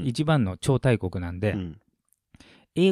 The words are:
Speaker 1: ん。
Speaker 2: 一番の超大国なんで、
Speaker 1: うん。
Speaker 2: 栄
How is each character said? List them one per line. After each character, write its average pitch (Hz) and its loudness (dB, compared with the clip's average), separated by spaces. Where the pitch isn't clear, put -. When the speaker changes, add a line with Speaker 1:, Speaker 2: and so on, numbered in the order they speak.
Speaker 1:
ん。 143 -2
Speaker 2:
一 135 -2
番 147 2
の 92 -4
超 131 0
大 123 2
国 92 -6
な 87 -6
ん 90 -8
で、 - 0
Speaker 1:
う 107 -2
ん。 87 -8
Speaker 2:
栄 180 4